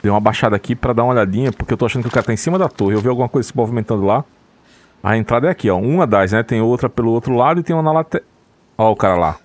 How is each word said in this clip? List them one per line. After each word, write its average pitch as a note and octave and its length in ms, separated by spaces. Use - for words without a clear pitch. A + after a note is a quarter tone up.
Dei G3+ 80
uma G#2 100
baixada G#2+ 340
aqui A2+ 220
pra B2+ 160
dar A#2 120
uma B2+ 80
olhadinha, A2+ 380
porque - 220
eu A#2+ 60
tô B2 80
achando A#2+ 160
que A#2 60
o - 40
cara B2 140
tá A#2+ 60
em G#2+ 40
cima F3 220
da F3+ 100
torre. G2+ 260
Eu G#2+ 60
vi A#2 80
alguma B2 200
coisa B2+ 200
se - 80
movimentando A2+ 480
lá. A2 180
A G#2+ 140
entrada A#2+ 320
é - 20
aqui, A#2 200
ó. F2+ 80
Uma C#3+ 280
das, G2 260
né? A2 100
Tem A2+ 180
outra A#2+ 300
pelo A2+ 200
outro A#2+ 240
lado D3 260
e - 20
tem E3+ 120
uma D#3+ 80
na D#3 100
late-, D#3+ 300
ó A2 140
o G2+ 60
cara F#2+ 200
lá. D#2+ 280